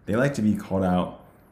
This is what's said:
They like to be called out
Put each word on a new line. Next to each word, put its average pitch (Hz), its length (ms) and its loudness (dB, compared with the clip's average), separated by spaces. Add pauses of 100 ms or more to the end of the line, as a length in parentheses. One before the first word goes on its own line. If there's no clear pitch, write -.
They 95 80 -2
like 139 200 2
to - 80 -2
be 107 120 4
called 95 300 -2
out 90 380 0 (300)